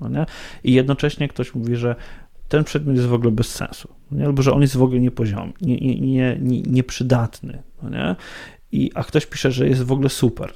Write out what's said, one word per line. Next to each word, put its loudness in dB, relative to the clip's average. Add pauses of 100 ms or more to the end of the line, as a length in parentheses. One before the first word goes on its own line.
no -8
nie? -2 (380)
I 4
jednocześnie 2
ktoś -6
mówi, -2
że -2 (520)
ten 2
przedmiot 0
jest 4
w 2
ogóle 4
bez 2
sensu, -10 (220)
no -4
nie? 0
Albo 2
że 4
on 4
jest 4
w 4
ogóle 4
niepoziomy, 0
nie, 0
nie, 0
nie, 0
nie, 0
nieprzydatny, 0 (200)
no -8
nie? -2 (560)
I, 0
a -4
ktoś -2
pisze, -2
że 2
jest 4
w 0
ogóle 2
super, 0